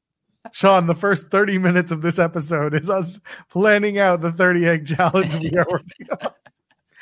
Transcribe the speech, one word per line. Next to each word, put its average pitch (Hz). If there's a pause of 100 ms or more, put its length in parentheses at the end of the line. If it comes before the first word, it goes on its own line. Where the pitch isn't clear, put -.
(540)
Sean, 190
the 165
first 202
thirty 202
minutes 180
of 156
this 170
episode 160
is 156
us 190 (300)
planning 208
out 185
the 170
thirty 175
egg 160
challenge 165
we 156
are 175
working - (140)
on. - (720)